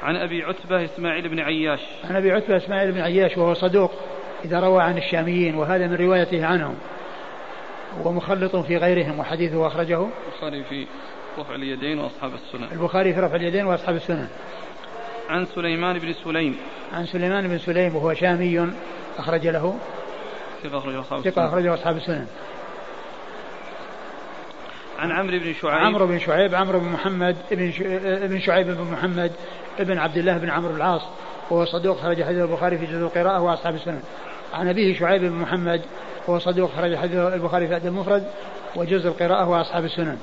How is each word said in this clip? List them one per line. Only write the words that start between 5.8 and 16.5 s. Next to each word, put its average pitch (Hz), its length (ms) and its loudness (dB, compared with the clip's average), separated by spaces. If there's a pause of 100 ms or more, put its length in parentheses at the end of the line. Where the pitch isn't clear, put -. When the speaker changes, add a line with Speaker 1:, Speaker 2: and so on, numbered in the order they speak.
Speaker 2:
من 175 80 0
روايته 175 500 4
عنهم، 160 300 2 (1300)
ومخلط 185 520 0
في 170 220 2
غيرهم، 165 420 4
وحديثه 160 480 0
أخرجه 165 400 0 (200)
Speaker 1:
البخاري 143 360 -8
في 135 240 -8 (520)
رفع 135 160 -8
اليدين 135 440 -4
وأصحاب 131 340 -6
السنن. 123 380 -10
Speaker 2:
البخاري 175 420 2
في 175 60 2
رفع 170 160 2
اليدين 175 300 2
وأصحاب 175 300 2
السنن. 160 320 -2 (1040)
Speaker 1:
عن 175 160 0
سليمان 175 540 -2
بن 165 140 -4
سليم. 160 440 -2 (360)